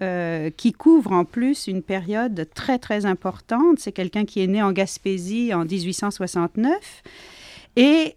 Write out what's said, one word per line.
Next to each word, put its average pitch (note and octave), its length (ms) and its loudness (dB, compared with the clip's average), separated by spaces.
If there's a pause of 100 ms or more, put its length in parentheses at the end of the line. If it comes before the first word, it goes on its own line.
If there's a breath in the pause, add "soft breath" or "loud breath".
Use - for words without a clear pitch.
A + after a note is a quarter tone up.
euh, E3+ 480 -4
qui - 220 0
couvre D4+ 400 4
en F3 120 2
plus B3+ 440 -2
une F#3+ 120 -4
période F#3+ 720 -4
très, B3+ 240 -2
très G#3 280 -4
importante. A#3 720 2
C'est G3+ 140 -8
quelqu'un G3 340 -4
qui G3+ 160 -4
est F#3 40 2
né G3+ 160 2
en G3 100 2
Gaspésie G3 840 -2
en E3+ 100 -2
dix-huit F3+ 300 -4
cent G3+ 160 -4
soixante-neuf G3+ 920 -4 (720 loud breath)
et, D#4 400 4